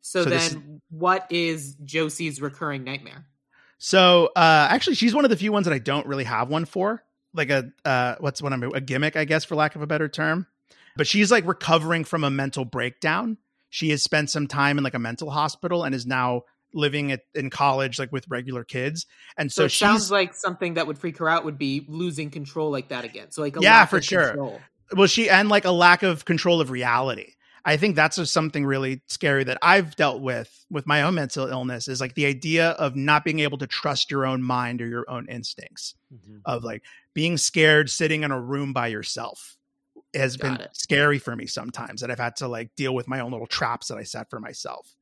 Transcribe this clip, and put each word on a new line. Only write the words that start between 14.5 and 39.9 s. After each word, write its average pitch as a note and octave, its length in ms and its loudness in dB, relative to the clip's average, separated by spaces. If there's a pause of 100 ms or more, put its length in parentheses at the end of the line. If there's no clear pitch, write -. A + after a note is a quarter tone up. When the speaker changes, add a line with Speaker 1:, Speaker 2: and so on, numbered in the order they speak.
Speaker 2:
in, C#3 60 0
like, C3 100 -4
a B2 60 -4
mental A#2+ 320 -8
hospital E3 540 -2
and C3+ 100 -4
is A#2+ 100 -6
now B2 380 0 (300)
living D3 380 0
at, C3 100 -4 (120)
in C3+ 160 -4
college, C3+ 500 0
like, C3 120 -6
with C3+ 160 -8
regular B2+ 380 -8
kids. C#3+ 400 -6 (320)
And D3 140 -4
Speaker 1:
So - 120 2
Speaker 2:
so - 20 6
Speaker 1:
it C3+ 60 0
sounds G#3 320 4
Speaker 2:
she's F#3+ 80 -2
Speaker 1:
like F#3+ 240 2
something F3 400 -4
that E3 120 -2
would D3+ 100 -6
freak E3 220 -8
her D#3+ 100 0
out E3 160 0
would D3+ 120 -6
be C#3 300 -4
losing D#3 420 -6
control D#3 420 -6
like C#3+ 180 -6
that B2 160 -8
again. - 260 -16
So, D#3 100 -8
like, C#3+ 140 -4
a D#3+ 60 0
Speaker 2:
Yeah, G#3+ 200 10
Speaker 1:
lack F3+ 80 6
Speaker 2:
for G3 80 2
Speaker 1:
of - 80 0
Speaker 2:
sure. F3 220 2
Speaker 1:
control. B2 400 -6 (260)
Speaker 2:
Well, F#3+ 140 6
she, A3+ 220 2
and, G3 200 6
like, G3+ 160 4
a F3+ 60 2
lack F3 320 6
of F3 220 0
control E3+ 360 2
of C3 80 -2
reality. B2 640 0 (320)
I D3+ 120 4
think F3+ 180 2
that's D#3 220 4
just E3+ 160 -2
something D#3 320 0
really C3+ 420 -2
scary C#3 360 0
that C3 180 -4
I've E3+ 340 4
dealt C3+ 260 0
with, A#2+ 480 -8
with D3 180 -6
my D3 160 4
own F3 120 2
mental C3+ 320 -4
illness, B2+ 400 -6
is, C3 140 -6
like, B2+ 140 -6
the D3 100 0
idea D#3+ 460 2
of C#3+ 240 -2
not D3 280 -4
being D#3+ 160 -2
able C#3+ 200 -2
to C3+ 80 -8
trust - 440 -6
your C#3 140 -2
own C3 160 -4
mind B2 400 -4
or A#2 60 -8
your A#2+ 220 -8
own B2 200 -12
instincts, - 640 -14 (180)
Speaker 3:
Mm-hmm. G#2 320 -20
Speaker 2:
of, A#2+ 180 -6
like, A2+ 200 -10 (300)
being D#3+ 240 -2
scared D3+ 520 4
sitting D#3 340 -2
in D3 80 -4
a C3 100 -4
room C#3 320 -6
by B2 140 -2
yourself - 720 -10 (560)